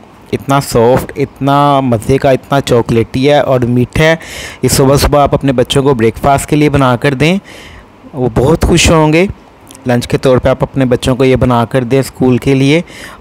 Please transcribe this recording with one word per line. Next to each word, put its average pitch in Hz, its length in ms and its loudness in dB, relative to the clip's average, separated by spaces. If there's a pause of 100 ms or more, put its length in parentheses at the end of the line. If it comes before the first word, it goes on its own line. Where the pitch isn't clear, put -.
(340)
इतना 139 260 -2
soft, 123 580 0
इतना 139 640 0
मज़े 127 360 0
का, 135 140 0
इतना 139 280 -2
chocolatey 120 680 0
है 143 180 2
और 127 220 0
मीठा 123 380 0
है। 160 120 2 (480)
ये 123 60 0
सुबह 139 280 2
सुबह 143 220 2
आप 139 140 2
अपने 135 200 -2
बच्चों 127 300 0
को 139 120 2
breakfast 120 540 0
के 156 60 0
लिए 147 140 2
बना 139 260 2
कर 143 180 -2
दें, 156 260 0 (720)
वो 127 160 -4
बहुत 135 340 0
खुश - 280 2
होंगे। 160 360 2 (600)
Lunch 123 180 0
के - 120 -2
तौर 127 220 2
पे 135 100 0
आप 131 140 -2
अपने 135 220 -2
बच्चों 127 300 -2
को 131 80 0
ये 131 120 4
बना 120 300 0
कर 131 180 -2
दें 131 180 0
school 127 360 0
के 139 160 -2
लिए, 139 300 2 (380)